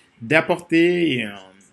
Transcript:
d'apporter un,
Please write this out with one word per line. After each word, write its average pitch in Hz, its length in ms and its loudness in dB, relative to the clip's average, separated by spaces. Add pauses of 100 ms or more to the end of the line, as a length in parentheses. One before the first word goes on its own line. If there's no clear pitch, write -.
(200)
d'apporter 165 1040 0
un, 101 140 -12 (340)